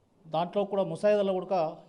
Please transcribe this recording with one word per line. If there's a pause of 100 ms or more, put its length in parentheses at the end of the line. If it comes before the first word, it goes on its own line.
(340)
దాంట్లో
కూడా
ముసాయిదాలో
కూడా (280)